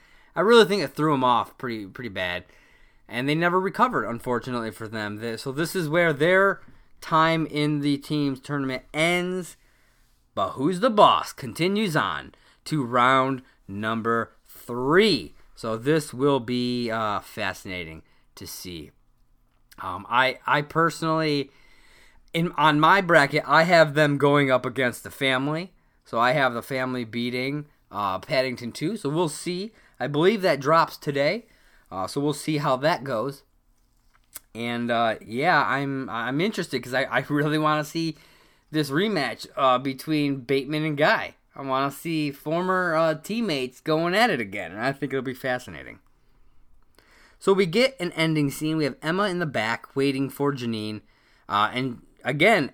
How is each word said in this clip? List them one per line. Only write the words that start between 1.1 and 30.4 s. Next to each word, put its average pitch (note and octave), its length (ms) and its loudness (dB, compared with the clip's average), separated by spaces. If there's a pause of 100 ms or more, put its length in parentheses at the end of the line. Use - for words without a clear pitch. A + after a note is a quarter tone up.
'em C3 80 2
off A#2+ 340 2
pretty, A2+ 300 -8
pretty A2+ 220 -12
bad. F2+ 380 -6 (640)
And B2 200 -4
they D3 60 2
never F3 260 2
recovered, F#3 460 0
unfortunately A#2 640 -4
for G#2+ 180 -10
them. G#2 280 -6
They, A2+ 200 -8
so C3+ 160 -8
this D#3 240 -4
is F3 100 -2
where E3 280 2
their F#3 480 4 (400)
time D#3+ 440 2
in D3 340 0
the C#3+ 180 0
team's C#3+ 420 -2
tournament C3+ 440 -4 (100)
ends. F3 640 -2 (760)
But F#2+ 180 -2
Who's F3 280 -2
the B3 80 2
Boss D#3+ 460 4
continues F3 600 -2
on E2+ 400 -2 (300)
to D3+ 180 -2
round B2+ 600 2 (260)
number A2 640 -2 (160)
three. C3 840 2 (200)
So A2+ 220 -6
this D3 380 0
will C3+ 260 2
be, B2 500 -2
uh, G#2+ 300 -2
fascinating F2+ 840 -8 (320)
to F#2+ 120 -16
see. E2 460 -14 (840)
Um, F#2+ 300 -10
I, B2+ 380 2
I C#3+ 160 2
personally, D#3+ 880 0 (840)
in, E3 240 -2
on D3+ 240 6
my F3+ 220 6
bracket, D3+ 440 4
I D#3+ 180 6
have E3 280 6
them C#3+ 240 4
going C#3+ 340 4
up B2+ 140 2
against B2 400 -2
the G2+ 60 -16
family. C#3+ 600 -2 (340)
So - 120 -4
I B2 140 4
have C3 220 2
the A2+ 80 -6
family B2+ 420 -4
beating, B2+ 640 -4 (240)
uh, F#2+ 300 -2
Paddington B2 520 -2
Two. F#3+ 240 -4
So C#3 140 -4
we'll D#3+ 180 0
see. F3+ 440 -8 (280)
I B2 60 -2
believe E3+ 340 2